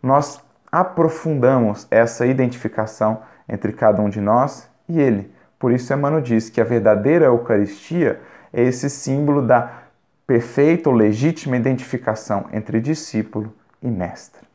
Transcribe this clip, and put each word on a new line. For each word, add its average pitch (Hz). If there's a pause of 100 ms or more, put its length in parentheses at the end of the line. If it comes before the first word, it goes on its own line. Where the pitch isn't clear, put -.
nós 139 (300)
aprofundamos 151
essa 117
identificação 113 (260)
entre 110
cada 107
um 104
de 104
nós 120 (180)
e 170
ele. 113 (240)
Por 123
isso, 123
Emmanuel 143
diz 113
que -
a -
verdadeira 113
Eucaristia 117 (320)
é 120
esse 127
símbolo 143
da 120 (540)
perfeita 143
ou 127
legítima 123
identificação 117
entre 110
discípulo 110 (280)
e -
mestre. -